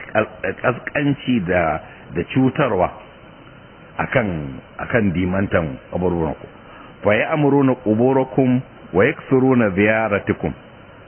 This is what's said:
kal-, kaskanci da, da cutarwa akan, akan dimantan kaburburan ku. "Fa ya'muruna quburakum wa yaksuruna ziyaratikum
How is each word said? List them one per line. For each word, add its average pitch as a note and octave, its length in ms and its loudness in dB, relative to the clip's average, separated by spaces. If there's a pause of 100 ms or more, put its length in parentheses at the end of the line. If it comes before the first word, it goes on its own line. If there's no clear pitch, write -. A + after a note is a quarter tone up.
(120)
kal-, A2 180 0 (320)
kaskanci C3 800 -2
da, E2+ 420 0 (280)
da E2+ 140 -4
cutarwa B2+ 640 0 (1080)
akan, E2 600 -4 (180)
akan G#2+ 320 -2
dimantan F#2 680 -2 (140)
kaburburan F2 460 -2
ku. - 120 -16 (540)
"Fa G2+ 100 0
ya'muruna C#3 640 2
quburakum B2+ 880 2 (260)
wa F#2 160 2
yaksuruna B2+ 640 2
ziyaratikum G2+ 840 0 (560)